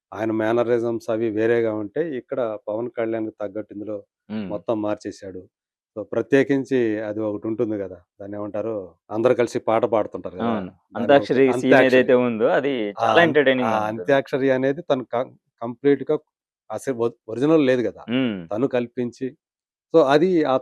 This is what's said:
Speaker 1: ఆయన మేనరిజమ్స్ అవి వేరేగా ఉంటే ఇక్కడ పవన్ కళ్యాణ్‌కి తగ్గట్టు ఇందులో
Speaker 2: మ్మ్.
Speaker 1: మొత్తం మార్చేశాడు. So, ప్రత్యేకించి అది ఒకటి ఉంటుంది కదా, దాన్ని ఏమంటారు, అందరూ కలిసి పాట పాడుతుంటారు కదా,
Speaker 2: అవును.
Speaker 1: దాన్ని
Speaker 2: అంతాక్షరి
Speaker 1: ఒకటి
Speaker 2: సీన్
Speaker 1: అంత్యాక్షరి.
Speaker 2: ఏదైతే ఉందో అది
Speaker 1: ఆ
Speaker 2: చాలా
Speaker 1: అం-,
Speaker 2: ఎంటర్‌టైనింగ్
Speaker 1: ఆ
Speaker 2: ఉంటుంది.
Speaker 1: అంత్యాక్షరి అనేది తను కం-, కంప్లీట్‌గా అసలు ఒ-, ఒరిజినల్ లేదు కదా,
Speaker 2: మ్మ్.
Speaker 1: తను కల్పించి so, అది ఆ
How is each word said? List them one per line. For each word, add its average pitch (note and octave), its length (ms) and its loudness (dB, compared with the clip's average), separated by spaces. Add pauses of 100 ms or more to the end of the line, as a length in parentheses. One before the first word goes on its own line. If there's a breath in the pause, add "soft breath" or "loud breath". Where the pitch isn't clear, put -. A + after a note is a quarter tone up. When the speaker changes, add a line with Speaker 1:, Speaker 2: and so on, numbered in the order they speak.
(120)
Speaker 1:
ఆయన A2 220 -4
మేనరిజమ్స్ A#2 760 0
అవి A2+ 200 -2
వేరేగా A2+ 440 0
ఉంటే G#2+ 280 -6 (140)
ఇక్కడ C3 240 -8 (220)
పవన్ A2+ 280 -6
కళ్యాణ్‌కి A2+ 460 -6
తగ్గట్టు G#2 360 -10
ఇందులో G#2 260 -10 (320)
Speaker 2:
మ్మ్. G#2+ 180 -8
Speaker 1:
మొత్తం G#2 320 -4
మార్చేశాడు. G2+ 600 -8 (540)
So, G#2+ 80 -10
ప్రత్యేకించి C3+ 720 0 (240)
అది G#2+ 180 -6
ఒకటి G#2 260 -6
ఉంటుంది A2 300 -4
కదా, F#2+ 200 -8 (180)
దాన్ని G2+ 220 -14
ఏమంటారు, G#2 360 -6 (380)
అందరూ A#2 240 4
కలిసి A#2+ 260 0
పాట A2+ 260 2
పాడుతుంటారు F#2+ 500 -2
కదా, A2 100 -2
Speaker 2:
అవును. G#2 240 -4 (200)
Speaker 1:
దాన్ని G2+ 60 -12
Speaker 2:
అంతాక్షరి C3+ 460 4
Speaker 1:
ఒకటి C3 100 4
Speaker 2:
సీన్ - 20 0 (100)
Speaker 1:
అంత్యాక్షరి. C3 240 6
Speaker 2:
ఏదైతే B2+ 300 6
ఉందో A#2+ 320 0
అది C#3+ 220 0 (220)
Speaker 1:
ఆ A2+ 60 -10
Speaker 2:
చాలా A2+ 120 2
Speaker 1:
అం-, E3+ 120 6
Speaker 2:
ఎంటర్‌టైనింగ్ C3+ 420 2
Speaker 1:
ఆ A2+ 100 0
Speaker 2:
ఉంటుంది. G#2+ 120 -2
Speaker 1:
అంత్యాక్షరి C3+ 600 -2
అనేది C3 320 0
తను C3 260 -2
కం-, B2 240 -4 (280)
కంప్లీట్‌గా C3+ 560 0 (540)
అసలు A2+ 280 -6
ఒ-, A#2 200 -2 (100)
ఒరిజినల్ C#3+ 380 2
లేదు B2+ 160 2
కదా, G2+ 280 -6
Speaker 2:
మ్మ్. A#2+ 280 0 (100)
Speaker 1:
తను A2+ 200 -2
కల్పించి B2 600 -4 (680)
so, E3 120 10
అది D3+ 240 4 (140)
ఆ C3 180 2